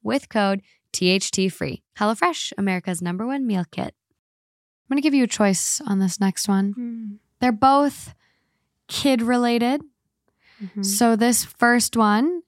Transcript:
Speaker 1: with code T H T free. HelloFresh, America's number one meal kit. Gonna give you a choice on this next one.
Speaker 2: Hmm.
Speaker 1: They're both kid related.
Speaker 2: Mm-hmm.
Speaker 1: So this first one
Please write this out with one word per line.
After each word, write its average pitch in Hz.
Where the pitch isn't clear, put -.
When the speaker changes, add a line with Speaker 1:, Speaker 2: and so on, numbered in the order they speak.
Speaker 1:
with 226
code 196
T 185
H 190
T 190
free. -
HelloFresh, 226
America's 185
number 185
one 269
meal 190
kit. -
Gonna 277
give 285
you 262
a 220
choice -
on 202
this 185
next 190
one. 196
Speaker 2:
Hmm. 233
Speaker 1:
They're 247
both 269
kid 262
related. 240
Speaker 2:
Mm-hmm. 202
Speaker 1:
So 214
this 233
first -
one 233